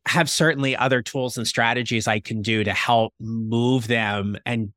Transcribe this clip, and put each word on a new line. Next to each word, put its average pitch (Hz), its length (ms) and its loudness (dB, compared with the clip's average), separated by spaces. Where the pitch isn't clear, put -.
have 165 240 2
certainly 139 440 2
other 127 280 2
tools 127 340 -4
and 117 100 -4
strategies 117 640 0
I 107 120 2
can 110 200 -6
do 107 240 0
to 101 80 0
help 113 480 2
move 113 640 0
them 104 600 0
and 113 300 -4